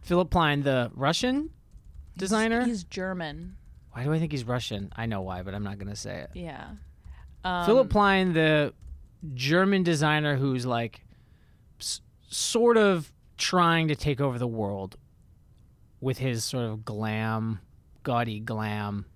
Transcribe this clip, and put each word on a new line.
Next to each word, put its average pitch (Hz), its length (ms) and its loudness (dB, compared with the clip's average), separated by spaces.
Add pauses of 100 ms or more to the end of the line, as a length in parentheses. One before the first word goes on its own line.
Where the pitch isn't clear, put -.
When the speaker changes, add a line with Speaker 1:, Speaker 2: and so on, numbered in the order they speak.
Speaker 1:
Philip 175 280 2
Plein, 147 320 2
the 131 320 2
Russian 247 480 0
Speaker 2:
He's, 320 80 -8 (680)
Speaker 1:
designer? 220 480 0
Speaker 2:
he's 226 180 -4
German. 180 720 -8 (360)
Speaker 1:
Why 117 120 -8
do 151 80 0
I 160 60 2
think 160 140 -2
he's 127 120 -4
Russian? 113 520 -4
I 113 100 -4
know 104 140 -2
why, 92 220 -6
but 95 120 -8
I'm 104 100 -6
not 101 140 -6
gonna 101 180 -10
say 95 260 -10
it. - 120 -14
Speaker 2:
Yeah. 165 360 -12 (760)
Um, 180 220 0
Speaker 1:
Philip 240 240 6
Plein, 190 420 6
the 156 420 4 (600)
German 180 480 2
designer 151 540 2
who's, 127 300 0
like, 117 360 -4 (760)
s-, - 200 -8 (280)
sort 233 480 4
of 196 360 4 (260)
trying 165 500 4
to 147 80 0
take 135 240 -2
over 127 180 0
the 123 80 -2
world 101 500 -4 (1040)
with 127 180 -4
his 123 260 -2
sort 123 200 -4
of 110 200 -6
glam, 110 760 -4 (420)
gaudy 120 380 -2
glam 104 760 -4